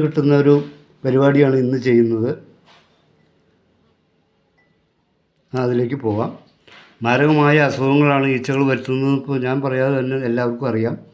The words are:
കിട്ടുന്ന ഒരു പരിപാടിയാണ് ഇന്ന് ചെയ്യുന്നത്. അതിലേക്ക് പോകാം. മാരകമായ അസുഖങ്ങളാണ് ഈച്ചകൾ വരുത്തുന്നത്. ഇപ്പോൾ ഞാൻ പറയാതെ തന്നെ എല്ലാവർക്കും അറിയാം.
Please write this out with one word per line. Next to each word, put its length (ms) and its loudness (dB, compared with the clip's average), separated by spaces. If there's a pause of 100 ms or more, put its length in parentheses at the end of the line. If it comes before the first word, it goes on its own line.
കിട്ടുന്ന 400 0
ഒരു 120 6 (500)
പരിപാടിയാണ് 600 2
ഇന്ന് 140 -2 (100)
ചെയ്യുന്നത്. 420 2 (3250)
അതിലേക്ക് 420 -2
പോകാം. 240 -4 (760)
മാരകമായ 520 2 (120)
അസുഖങ്ങളാണ് 580 2 (100)
ഈച്ചകൾ 340 -2
വരുത്തുന്നത്. 480 -2
ഇപ്പോൾ 280 -6
ഞാൻ 180 -2
പറയാതെ 340 -2
തന്നെ 180 -4 (140)
എല്ലാവർക്കും 400 -4
അറിയാം. 260 -4 (180)